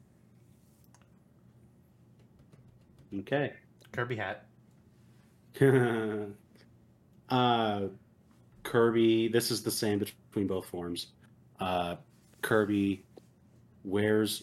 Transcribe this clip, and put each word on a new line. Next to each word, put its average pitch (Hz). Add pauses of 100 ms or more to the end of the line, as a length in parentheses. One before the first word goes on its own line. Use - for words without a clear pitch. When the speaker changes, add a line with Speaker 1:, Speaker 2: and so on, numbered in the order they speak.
(3250)
Speaker 1:
Okay. 139 (400)
Speaker 2:
Kirby 123
hat. 95 (1120)
Speaker 1:
<laughs> 113 (1000)
Uh, 113 (760)
Kirby, 113
this 117
is 110
the 110
same 104
between -
both 92
forms. 87 (540)
Uh, 87 (460)
Kirby 101 (800)
wears 104